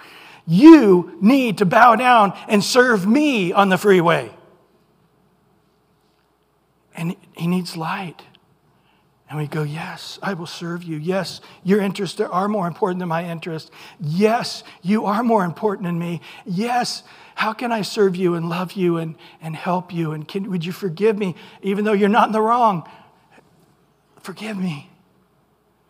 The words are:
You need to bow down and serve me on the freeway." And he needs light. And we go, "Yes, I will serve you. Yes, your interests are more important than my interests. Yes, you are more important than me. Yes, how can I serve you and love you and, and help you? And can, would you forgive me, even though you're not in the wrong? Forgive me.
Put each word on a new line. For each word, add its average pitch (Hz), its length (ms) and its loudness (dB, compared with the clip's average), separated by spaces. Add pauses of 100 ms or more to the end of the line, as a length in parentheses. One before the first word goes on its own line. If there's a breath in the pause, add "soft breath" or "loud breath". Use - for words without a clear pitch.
(460 loud breath)
You 196 760 8
need 240 380 2
to 202 80 4
bow 226 300 6
down 233 360 4 (160 loud breath)
and 208 160 2
serve 240 420 2
me 233 460 0
on 202 160 2
the 185 80 2
freeway." 165 540 2 (2750)
And 170 220 -8 (160)
he 165 140 -8
needs 180 300 -4
light. 170 460 -10 (1040)
And 151 100 -10
we 151 100 -6
go, 156 140 -6
"Yes, 160 600 -12
I 196 120 -6
will 165 120 -12
serve 175 380 -12
you. 160 120 -10
Yes, 180 440 -6 (240 loud breath)
your 196 160 2
interests 196 400 -6
are 196 260 -4
more 202 220 -4
important 180 320 -4
than 180 80 -8
my 165 160 -4
interests. 165 460 -12 (280 loud breath)
Yes, 202 640 -2 (200 loud breath)
you 196 240 -2
are 208 180 -2
more 220 200 2
important 202 420 -4
than 175 120 -4
me. 170 220 -8 (240 loud breath)
Yes, 233 580 -4 (320 loud breath)
how 214 180 -4
can 233 200 -6
I 214 100 -2
serve 196 320 0
you 175 200 -2
and 170 140 -6
love 175 260 -6
you 175 240 0
and, 160 180 -8 (240 loud breath)
and 160 160 -12
help 180 360 -6
you? 160 200 -6
And 151 160 -12
can, 196 220 -10
would 180 140 -6
you 185 60 -8
forgive 196 480 -2
me, 190 160 -6 (280 loud breath)
even 202 220 -4
though 214 100 0
you're 196 140 2
not 226 200 4
in 214 40 -6
the 220 100 0
wrong? 220 460 0 (1300 loud breath)
Forgive 208 360 -14
me. 170 340 -8 (1000)